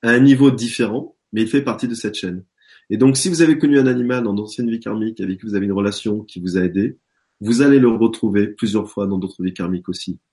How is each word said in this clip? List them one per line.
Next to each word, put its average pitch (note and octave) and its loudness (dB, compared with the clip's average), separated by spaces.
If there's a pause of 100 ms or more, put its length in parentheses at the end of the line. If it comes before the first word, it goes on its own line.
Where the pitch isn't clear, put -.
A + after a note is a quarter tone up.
À A#2 2
un B2 6
niveau C3+ 8
différent, A#2 -4 (140)
mais A2 -2
il A2+ 0
fait C#3 0
partie B2 -6
de A#2 -6
cette A2 -8
chaîne. F#2 -10 (460)
Et G#2 -4
donc, C3 4
si F#3 -2
vous E3 2
avez D#3 4
connu C#3+ 4
un C3 4
animal B2 0
dans G#2 -2
d'anciennes G#2+ -6
vies A2+ -4
karmiques A2 -6
avec F#2+ -6
qui - -16
vous G#2 -6
avez G2 -2
une G2 -2
relation G2+ -4
qui - -16
vous F2+ -4
a F#2 0
aidé, F#2 -2 (440)
vous A#2 0
allez C#3 6
le B2 6
retrouver G#2+ 0
plusieurs G#2 -4
fois G2+ -6
dans G2 -4
d'autres F#2 -8
vies F#2 -4
karmiques F2+ -8
aussi. F2+ -10 (140)